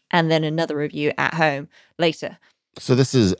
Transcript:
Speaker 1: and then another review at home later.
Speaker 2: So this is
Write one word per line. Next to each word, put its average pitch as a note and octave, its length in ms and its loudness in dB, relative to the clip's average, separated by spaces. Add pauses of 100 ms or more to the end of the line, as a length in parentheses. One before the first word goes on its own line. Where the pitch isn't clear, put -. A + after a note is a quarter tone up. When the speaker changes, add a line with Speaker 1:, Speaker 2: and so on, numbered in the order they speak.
(100)
Speaker 1:
and E3 180 2
then D#3+ 140 2
another D#3 340 -2
review D3 400 -2
at C#3 180 -2
home D3+ 340 -2 (320)
later. D#3+ 360 -2 (400)
Speaker 2:
So - 200 0
this C3 180 2
is G#2+ 260 4